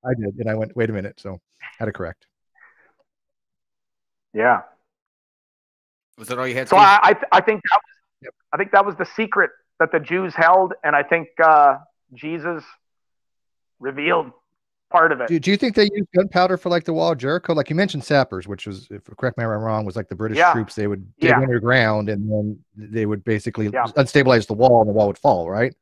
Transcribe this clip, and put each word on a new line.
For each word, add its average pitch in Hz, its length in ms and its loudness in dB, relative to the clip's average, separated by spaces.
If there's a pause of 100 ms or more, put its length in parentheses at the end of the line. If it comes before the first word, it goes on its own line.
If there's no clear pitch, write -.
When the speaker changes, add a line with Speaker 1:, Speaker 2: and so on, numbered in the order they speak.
Speaker 1:
I 127 100 -2
did, 104 240 -6
and 113 100 -6
I 110 60 -2
went, 110 220 -6
"Wait 117 120 0
a 110 40 -4
minute." 101 260 -8
So 95 220 -14 (200)
I - 60 -20 (140)
had 113 60 -6
to 104 60 -6
correct. - 340 -12 (2000)
Speaker 2:
Yeah. 117 280 0 (1600)
Speaker 3:
Was 110 100 -18
that 123 100 -6
all 131 80 -4
you 123 80 -6
had, 131 140 -4
Speaker 2:
So 185 80 6
Speaker 3:
Steve? 202 100 10
Speaker 2:
I, 202 160 8
I, 233 120 6
th-, 233 180 -8
I 185 80 6
think 208 300 -2
that 190 120 2
was, - 100 -20 (300)
Speaker 1:
Yep. - 120 -20 (180)
Speaker 2:
I - 40 -6
think 196 160 -4
that 196 140 4
was 185 100 -8
the 180 80 -6
secret 202 460 -2 (300)
that 160 120 0
the 165 80 0
Jews 175 340 -4
held, 180 400 4 (100)
and 151 100 0
I 143 80 2
think, 165 260 -2 (140)
uh, 147 360 6 (360)
Jesus 156 480 -8 (1160)
revealed 143 500 -4 (600)
part 165 200 0
of 135 100 -4
it. 120 80 -6
Speaker 1:
Do, 165 120 -2
do 180 100 -2
you 202 60 2
think 226 180 -2
they 208 180 2
used 202 220 -6
gunpowder 185 420 2
for, 180 120 -8
like, 170 160 -2
the 170 80 -6
Wall 165 200 0
of 147 60 -4
Jericho? 151 360 -4
Like, 147 140 -2
you 156 60 -4
mentioned 175 300 -2
sappers, 113 420 -2
which 98 200 -10
was, 98 240 -12
if, 101 140 -18 (120)
correct 123 220 -6
me 117 60 -4
if 110 60 -4
I'm 107 100 -4
wrong, 110 240 -4
was, 92 120 -10
like, 104 120 -10
the 98 60 -12
British 107 240 -6
Speaker 2:
Yeah. 170 140 4
Speaker 1:
troops. 113 240 -4
They 107 100 -4
would 98 180 -6 (140)
dig - 120 2
Speaker 2:
Yeah. 135 80 4
Speaker 1:
underground, 117 680 0
and 107 220 -4
then 107 340 -4 (120)
they 107 300 -6
would 104 180 -6
basically 107 440 -4
Speaker 2:
Yeah. 120 160 -2 (120)
Speaker 1:
unstabilize 131 500 2
the 110 80 -6
wall, 117 280 4
and 107 60 2
the 104 40 -2
wall 104 160 2
would 98 100 -6
fall, 90 320 0
right? 113 320 -2